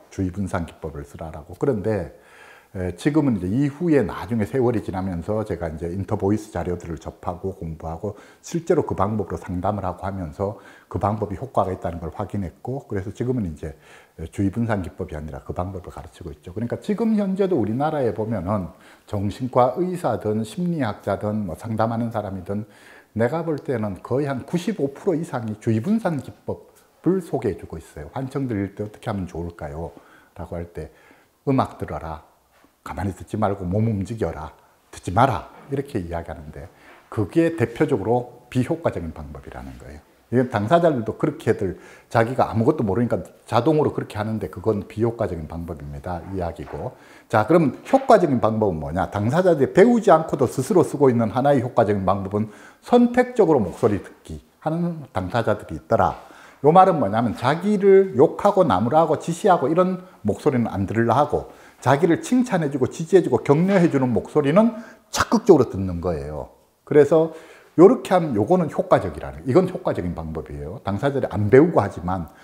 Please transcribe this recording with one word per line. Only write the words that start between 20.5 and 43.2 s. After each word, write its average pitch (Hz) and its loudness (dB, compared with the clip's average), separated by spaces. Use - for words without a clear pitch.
뭐 80 -6
상담하는 113 -2
사람이든 101 -6
내가 131 0
볼 156 -2
때는 107 -4
거의 143 -2
한 135 -6
구십오 170 -4
프로 - -2
이상이 123 -6
주의 110 0
분산 180 -2
기법을 - -6
소개해주고 117 -6
있어요. 76 -16
"환청 135 -6
들릴 98 -4
때 - -8
어떻게 - -10
하면 98 -6
좋을까요?" 80 -10
라고 87 -12
할 85 -10
때 - -12
"음악 127 -2
들어라. 78 -10
가만히 92 -6
듣지 - -10
말고 101 -2
몸 104 0
움직여라. 95 -4
듣지 - -10
마라." 101 2
이렇게 139 -6
이야기하는데 80 -10
그게 165 0
대표적으로 120 0
비효과적인 117 -2
방법이라는 65 -16
거예요. 69 -18
이건 120 2
당사자들도 120 2
그렇게들 110 -2
자기가 117 0
아무것도 113 2
모르니까 104 0